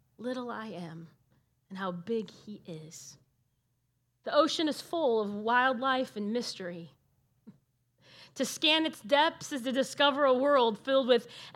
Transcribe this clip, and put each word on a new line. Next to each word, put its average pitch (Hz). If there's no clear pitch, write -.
little 247
I 220
am 165
and 190
how 190
big 202
he -
is. 156
The -
ocean 311
is 285
full 269
of 208
wildlife 247
and 208
mystery. 180
To 269
scan 320
its -
depths 285
is 262
to 254
discover 269
a 262
world 254
filled 269
with 240